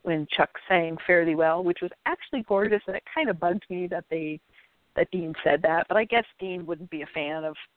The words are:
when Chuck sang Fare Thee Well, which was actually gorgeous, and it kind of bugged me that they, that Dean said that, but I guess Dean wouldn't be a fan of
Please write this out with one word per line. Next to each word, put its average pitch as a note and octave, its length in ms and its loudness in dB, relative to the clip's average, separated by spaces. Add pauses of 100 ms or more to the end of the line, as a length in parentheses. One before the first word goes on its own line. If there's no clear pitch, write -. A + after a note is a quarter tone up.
when D#3 240 -2 (100)
Chuck D#3 140 2 (180)
sang E3 360 2
Fare F3 200 6
Thee E3 100 2
Well, E3 280 2
which F3 180 0
was F3+ 100 -4 (140)
actually C#4 380 -4
gorgeous, G#3 440 2
and F#3+ 80 -6
it - 80 -8 (100)
kind D#4 160 0
of F3+ 100 -2
bugged F3 300 0
me F3+ 180 -4
that F3 220 -6
they, D#3 300 -4 (560)
that - 160 2
Dean E3+ 220 -4 (100)
said D3 200 4
that, D#3+ 240 2
but - 100 0
I A3 80 2
guess A#3 180 0 (160)
Dean F#3 260 -8
wouldn't E3+ 260 -8
be D#3 100 -8
a D3 60 -12
fan D#3 360 -6
of D#3 120 -6 (220)